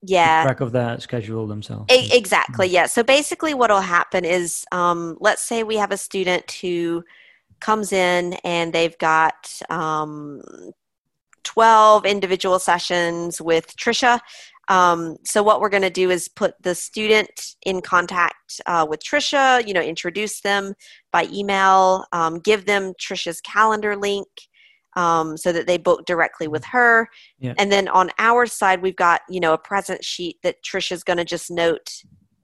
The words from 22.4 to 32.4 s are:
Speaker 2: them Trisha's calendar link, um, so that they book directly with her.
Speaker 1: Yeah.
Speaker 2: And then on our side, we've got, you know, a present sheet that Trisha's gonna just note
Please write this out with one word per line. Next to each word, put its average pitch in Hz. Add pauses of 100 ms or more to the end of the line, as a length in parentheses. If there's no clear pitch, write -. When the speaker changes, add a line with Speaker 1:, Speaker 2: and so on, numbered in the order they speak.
Speaker 2:
them 196
Trisha's -
calendar 214
link, 202 (680)
um, 165
so 180
that 170
they 175
book 165
directly 170
with 156
her. 233 (320)
Speaker 1:
Yeah. 127
Speaker 2:
And 202
then 196
on 185 (100)
our 233
side, 190
we've 185
got, 175
you 185
know, 165
a 160
present -
sheet -
that -
Trisha's 180
gonna 175
just -
note 170 (540)